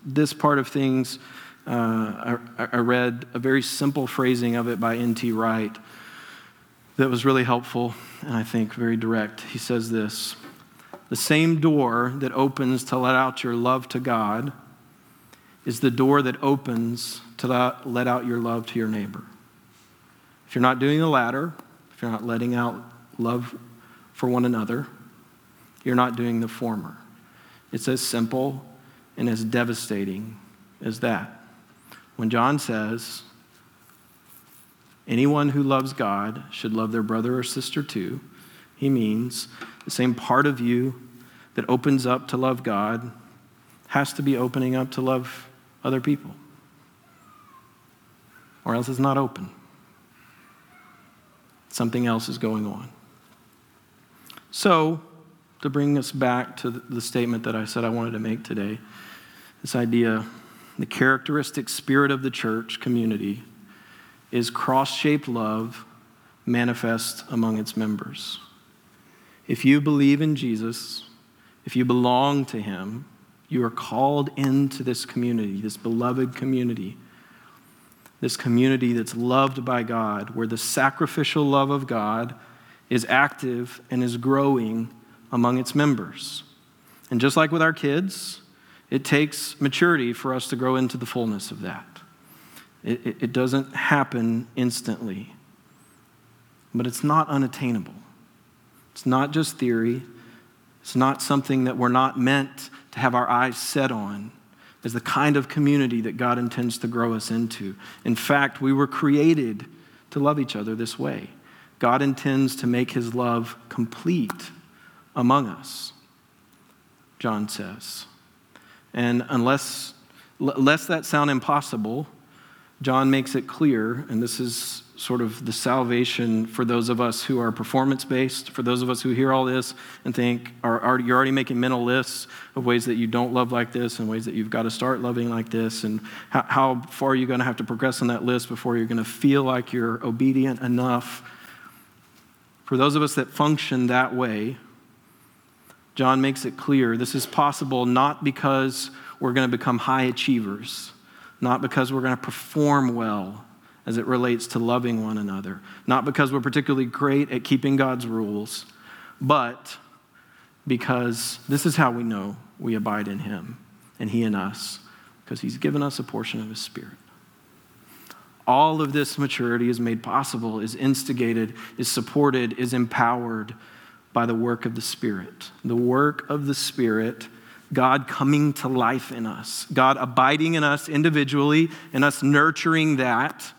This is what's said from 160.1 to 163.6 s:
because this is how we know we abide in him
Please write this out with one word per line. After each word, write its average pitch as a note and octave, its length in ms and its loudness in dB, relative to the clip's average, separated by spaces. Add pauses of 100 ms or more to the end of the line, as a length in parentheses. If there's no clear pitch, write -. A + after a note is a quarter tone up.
because A#2+ 800 -2
this C#3 180 0
is D#3+ 80 2
how C#3+ 160 4
we A#2+ 140 -2
know G2+ 320 -4 (240)
we A2+ 160 -2
abide G#2 320 -2
in G2+ 100 -6
him G#2+ 400 -8 (400)